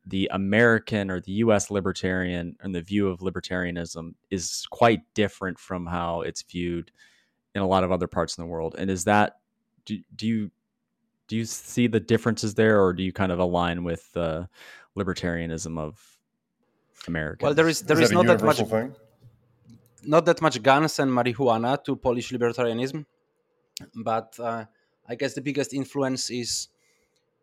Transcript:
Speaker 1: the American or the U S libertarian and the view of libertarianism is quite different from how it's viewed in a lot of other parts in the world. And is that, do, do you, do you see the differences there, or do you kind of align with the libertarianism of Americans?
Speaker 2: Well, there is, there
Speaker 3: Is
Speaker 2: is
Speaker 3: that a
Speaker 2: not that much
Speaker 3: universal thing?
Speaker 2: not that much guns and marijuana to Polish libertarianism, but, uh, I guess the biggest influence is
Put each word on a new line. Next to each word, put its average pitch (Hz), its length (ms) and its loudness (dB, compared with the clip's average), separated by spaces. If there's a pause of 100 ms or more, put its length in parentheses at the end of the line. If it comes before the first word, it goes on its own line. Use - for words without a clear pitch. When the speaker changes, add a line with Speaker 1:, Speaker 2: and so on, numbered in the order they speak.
Speaker 1:
the 95 260 -2
American 104 800 2
or 92 100 -4
the 92 120 -10
U 110 200 4
S 101 180 2
libertarian 90 880 -2
and 95 140 -6
the 85 60 -4
view 98 280 0
of 90 120 -4
libertarianism 87 920 -6 (160)
is - 400 -6
quite 117 320 4 (100)
different 95 460 -4
from 90 260 -10
how 85 380 -6
it's - 180 -8
viewed 87 500 -6 (640)
in 101 60 -4
a 95 80 0
lot 95 160 4
of 90 80 0
other 87 140 0
parts 85 320 -4
in 87 40 -10
the 85 60 -10
world. 82 300 -6
And 95 120 -2
is 90 140 -4
that, 104 360 4 (440)
do, 107 140 -8 (180)
do 107 100 -6
you, 110 240 -2 (760)
do 110 80 -4
you 113 80 -2
see - 420 -2
the 113 140 2
differences 110 540 0
there, 110 280 6
or 90 120 4
do 92 80 -6
you 92 100 -2
kind 92 200 0
of 87 60 0
align 87 460 0
with 85 300 -6
the 85 340 -4 (480)
libertarianism 85 840 -4
of 76 240 -10 (1040)
Americans? 80 360 -6
Speaker 2:
Well, 147 120 0
there 160 140 4
is, 156 140 -2
there - 160 2
Speaker 3:
Is - 60 6
Speaker 2:
is - 40 6
Speaker 3:
that - 60 2
a 175 80 6
Speaker 2:
not 180 160 6
that 98 80 -4
much 156 140 4
Speaker 3:
universal 110 180 0
thing? 131 180 -4 (1080)
Speaker 2:
not 160 220 4
that 170 160 2
much 147 220 0
guns 139 360 4
and 139 120 2
marijuana 123 760 2
to 139 100 -4
Polish 123 380 -2
libertarianism, 120 720 -2 (920)
but, 113 440 -4
uh, 113 240 -4 (420)
I 120 80 -10
guess 131 200 -4
the 139 80 -8
biggest 139 320 -4
influence 131 560 -4
is 120 380 -6 (760)